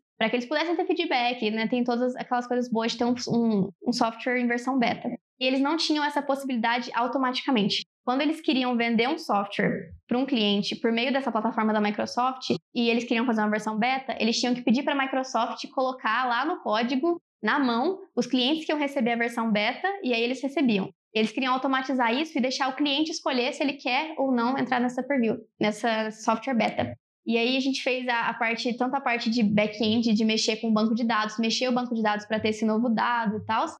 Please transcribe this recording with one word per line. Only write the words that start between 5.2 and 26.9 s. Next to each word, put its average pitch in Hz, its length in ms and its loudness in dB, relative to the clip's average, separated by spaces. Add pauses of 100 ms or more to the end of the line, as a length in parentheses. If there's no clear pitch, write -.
E 254 40 0
eles 262 140 2
não 285 160 2
tinham 302 300 0
essa 285 160 0
possibilidade 254 720 -2
automaticamente. 254 880 0 (240)
Quando 262 160 0
eles 311 180 0
queriam 254 380 2
vender 233 320 2
um 330 80 0
software - 720 -2 (180)
pra 233 100 0
um 269 80 2
cliente 208 520 2
por 233 120 0
meio 233 220 0
dessa 262 220 -2
plataforma 220 400 0
da 214 80 2
Microsoft, 220 680 -2 (220)
e 233 160 2
eles 233 140 2
queriam 240 220 0
fazer 220 160 2
uma 214 80 2
versão 214 280 -2
beta, 254 400 -2
eles - 220 0
tinham 247 160 0
que 247 60 -6
pedir 269 220 2
pra 294 120 0
Microsoft 262 760 -2
colocar 254 580 -2
lá 240 160 0
no 349 160 -4
código, 262 580 0 (240)
na 226 140 2
mão, 269 400 0 (180)
os 240 120 0
clientes 262 380 0
que 349 60 -2
iam 302 60 0
receber 277 360 0
a - 20 0
versão 233 360 -2
beta, 220 360 0 (160)
e 247 100 0
aí 226 80 0
eles 247 220 -2
recebiam. 247 480 0 (200)
Eles 220 200 0
queriam 262 240 0
automatizar 262 580 0
isso 302 240 -2
e 247 40 2
deixar 269 280 0
o 277 60 -6
cliente 294 340 0
escolher 285 420 -2
se - 120 -4
ele 285 100 0
quer 285 460 -2
ou 269 120 0
não 247 280 2
entrar 247 200 0
nessa 247 220 -2
preview, 247 360 0 (220)
nessa 220 520 0
software 233 420 -2
beta. 214 400 0 (320)